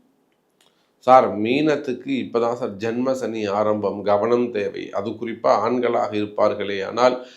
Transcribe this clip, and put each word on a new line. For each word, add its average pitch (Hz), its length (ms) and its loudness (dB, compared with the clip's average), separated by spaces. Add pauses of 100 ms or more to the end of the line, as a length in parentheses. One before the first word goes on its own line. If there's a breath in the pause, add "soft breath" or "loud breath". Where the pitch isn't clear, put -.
(1000)
சார், 113 400 6
மீனத்துக்கு 139 680 0
இப்பதான் 117 460 -2
சார் 117 220 -6
ஜென்ம 117 360 -2
சனி 113 340 -4
ஆரம்பம், 104 580 0
கவனம் 107 480 2
தேவை. 98 400 -6
அது 107 180 -4
குறிப்பா 113 380 -6
ஆண்களாக 117 680 0
இருப்பார்களே 101 680 -2
ஆனால், 123 400 0 (120 loud breath)